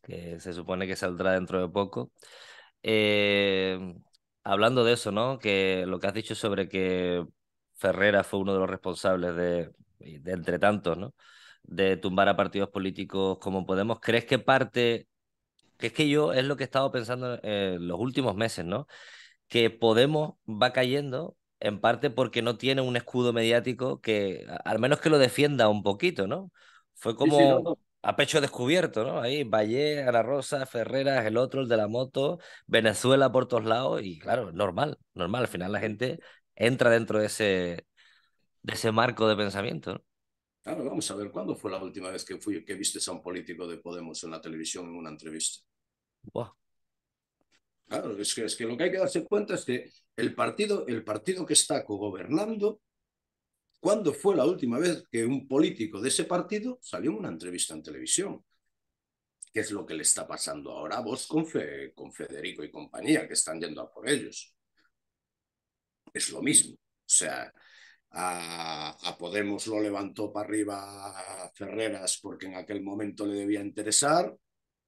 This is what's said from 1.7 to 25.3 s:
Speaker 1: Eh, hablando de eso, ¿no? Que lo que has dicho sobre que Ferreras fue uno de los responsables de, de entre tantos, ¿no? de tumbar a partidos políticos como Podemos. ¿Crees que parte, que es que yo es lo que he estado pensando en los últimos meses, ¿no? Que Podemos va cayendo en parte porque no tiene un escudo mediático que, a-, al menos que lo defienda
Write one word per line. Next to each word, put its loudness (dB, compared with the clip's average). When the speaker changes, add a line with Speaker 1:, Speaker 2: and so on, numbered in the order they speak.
Speaker 1:
Eh, 4
hablando 4
de 6
eso, -4
¿no? 0
Que 2
lo -4
que -2
has -2
dicho -6
sobre -2
que 0
Ferreras 4
fue -2
uno 0
de 2
los 2
responsables 0
de, 0
de -10
entre -2
tantos, 2
¿no? -10
de 2
tumbar 2
a 4
partidos 0
políticos -2
como -4
Podemos. 0
¿Crees 2
que 2
parte, 2
que -4
es -6
que 2
yo 4
es 2
lo 0
que -4
he -8
estado 2
pensando -4
en -2
los -4
últimos 0
meses, -2
¿no? -4
Que 4
Podemos 4
va 2
cayendo -2
en -2
parte 4
porque 0
no 0
tiene 0
un 0
escudo 0
mediático 2
que, 0
a-, -10
al -2
menos 4
que 4
lo 8
defienda 6